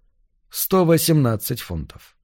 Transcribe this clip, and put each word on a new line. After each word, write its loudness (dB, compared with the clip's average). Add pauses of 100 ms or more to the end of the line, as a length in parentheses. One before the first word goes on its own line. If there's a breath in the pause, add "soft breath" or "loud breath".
(500)
сто 0
восемнадцать 2
фунтов. -14